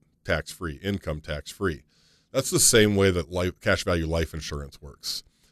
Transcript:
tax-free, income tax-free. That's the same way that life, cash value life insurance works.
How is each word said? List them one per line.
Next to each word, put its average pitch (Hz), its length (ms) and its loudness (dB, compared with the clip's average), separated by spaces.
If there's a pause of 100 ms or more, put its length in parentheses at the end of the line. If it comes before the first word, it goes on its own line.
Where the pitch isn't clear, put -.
(240)
tax-free, 80 600 -4
income 90 360 -4
tax-free. 78 640 -6 (480)
That's 131 200 -2
the - 100 2
same 107 340 6
way 98 160 6
that 87 220 -2
life, 90 280 -2
cash 98 240 0
value 87 220 0
life 80 260 0
insurance 73 480 -10
works. - 440 -12 (280)